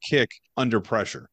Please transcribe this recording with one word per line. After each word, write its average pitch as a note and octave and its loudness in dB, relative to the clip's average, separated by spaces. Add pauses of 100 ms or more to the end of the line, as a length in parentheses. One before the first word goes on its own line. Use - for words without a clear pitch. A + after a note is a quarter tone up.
kick C3+ 4 (260)
under A#2 2
pressure. - -4